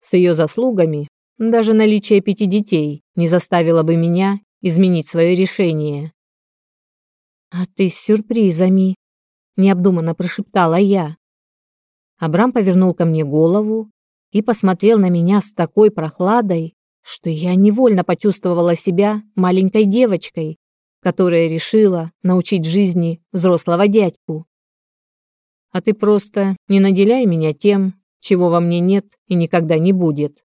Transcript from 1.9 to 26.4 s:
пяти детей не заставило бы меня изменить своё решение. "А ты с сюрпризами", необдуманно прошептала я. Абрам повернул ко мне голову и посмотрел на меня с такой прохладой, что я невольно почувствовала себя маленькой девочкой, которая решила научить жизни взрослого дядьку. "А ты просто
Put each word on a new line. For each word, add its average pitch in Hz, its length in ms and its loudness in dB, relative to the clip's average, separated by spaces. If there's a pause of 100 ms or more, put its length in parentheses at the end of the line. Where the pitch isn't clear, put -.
пяти 202 260 -4
детей 175 580 -4 (120)
не 170 140 0
заставило 170 540 0
бы 165 120 0
меня 185 460 -2 (200)
изменить 180 460 0
своё 170 260 0
решение. 156 800 -2 (1400)
"А 180 220 -6
ты 190 140 0
с 170 80 -6
сюрпризами", 190 1000 0 (600)
необдуманно 180 580 0
прошептала 175 600 -2
я. 185 420 0 (1000)
Абрам 170 360 0
повернул 185 400 2
ко 175 120 -2
мне 160 200 0
голову 208 640 0 (400)
и 208 100 0
посмотрел 208 580 0
на 185 100 2
меня 180 320 2
с - 100 -12
такой 202 400 2
прохладой, 180 840 -4 (260)
что - 280 -10
я 165 260 -2
невольно 208 480 2
почувствовала 175 720 -2
себя 208 480 -2 (120)
маленькой 190 500 0
девочкой, 190 720 -2 (440)
которая 170 460 0
решила 170 640 0 (120)
научить 180 420 0
жизни 170 560 -2 (100)
взрослого 175 560 0
дядьку. 180 580 -2 (1300)
"А 180 100 -4
ты 214 120 -2
просто 202 640 -2 (120)